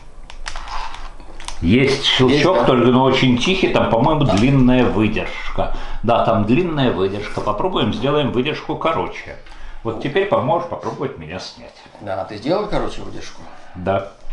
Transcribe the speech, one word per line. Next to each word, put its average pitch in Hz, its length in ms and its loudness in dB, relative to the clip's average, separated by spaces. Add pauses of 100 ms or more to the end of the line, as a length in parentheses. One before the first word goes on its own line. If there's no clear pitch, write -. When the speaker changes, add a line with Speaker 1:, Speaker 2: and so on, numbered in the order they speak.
(1600)
Speaker 1:
Есть 123 440 2
щелчок, 127 260 4
Speaker 2:
Есть, 147 140 4
да? 185 200 4
Speaker 1:
только, 120 220 4
но 127 160 6
очень 131 340 4
тихий, 180 320 2
там, 110 200 2
по-моему, 143 340 4
длинная 123 640 4
выдержка. - 920 0 (280)
Да, 113 220 4
там 107 200 2
длинная 139 460 2
выдержка. 98 500 -2
Попробуем, 160 520 -2
сделаем 143 380 0
выдержку 139 460 -2
короче. - 580 -4 (480)
Вот 113 180 -6
теперь 170 260 -2
поможешь 135 420 0
попробовать 110 480 -8
меня 80 220 -12
снять. - 340 -16 (280)
Speaker 2:
Да, 98 240 -6
ты 107 120 -12
сделал 151 300 -2
короче 113 340 -2
выдержку? - 400 -10 (340)
Speaker 1:
Да. 95 360 -2 (220)